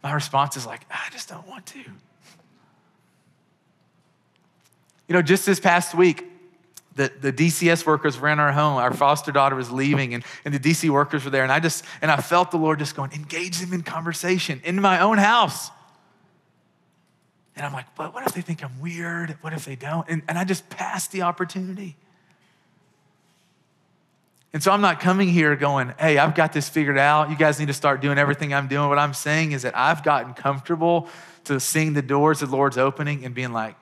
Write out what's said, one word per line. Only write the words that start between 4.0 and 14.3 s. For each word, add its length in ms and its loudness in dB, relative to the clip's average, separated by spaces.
know, 100 4
just 240 4
this 160 2
past 340 2
week, 300 2
the, 260 -2
the 100 -2
D 200 2
C 180 2
S 160 2
workers 340 0
were 100 0
in 100 2
our 140 4
home. 260 2
Our 160 2
foster 380 2
daughter 220 4
was 160 -6
leaving, 440 0
and, 100 -8
and 80 -4
the 40 -2
D 140 2
C 160 0
workers 380 0
were 40 -6
there, 120 2
and 100 2
I 80 4
just, 240 -2
and 100 0
I 60 4
felt 360 2
the 40 -2
Lord 220 2
just 180 -6
going, 160 -8
"Engage 460 -8
them 160 -6
in 80 -4
conversation 840 -4